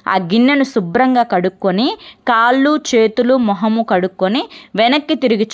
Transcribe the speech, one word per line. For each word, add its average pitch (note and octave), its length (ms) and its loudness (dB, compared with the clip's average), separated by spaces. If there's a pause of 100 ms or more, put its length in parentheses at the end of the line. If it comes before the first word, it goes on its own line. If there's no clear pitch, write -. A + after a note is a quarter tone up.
ఆ F#3+ 80 0
గిన్నెను A#3+ 480 2
శుభ్రంగా B3 580 0
కడుక్కొని F#3+ 640 -2 (400)
కాళ్ళు, C4 520 2 (100)
చేతులు, A#3 460 2
మొహము A3 460 -2
కడుక్కొని F#3+ 600 -2 (340)
వెనక్కి C#4+ 380 0
తిరిగి A3 400 -2